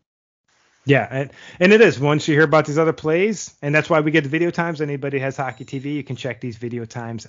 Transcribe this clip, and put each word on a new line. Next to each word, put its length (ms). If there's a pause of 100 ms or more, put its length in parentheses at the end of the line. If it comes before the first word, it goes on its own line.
(840)
Yeah, 240
and, 220 (280)
and 120
it 100
is. 180
Once 280
you 60
hear 100
about 220
these 140
other 140
plays, 680
and 140
that's 140
why 100
we 120
get 120
the 60
video 200
times. 320
Anybody 380
has 180
Hockey 280
T 120
V, 140
you 120
can 120
check 260
these 160
video 280
times 440